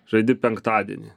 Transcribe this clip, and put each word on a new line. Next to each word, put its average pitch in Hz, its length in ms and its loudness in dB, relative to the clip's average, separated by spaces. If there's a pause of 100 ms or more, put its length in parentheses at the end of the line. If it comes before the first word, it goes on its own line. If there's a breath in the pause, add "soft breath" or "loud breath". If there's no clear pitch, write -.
(100)
žaidi 110 320 4
penktadienį, 107 760 -2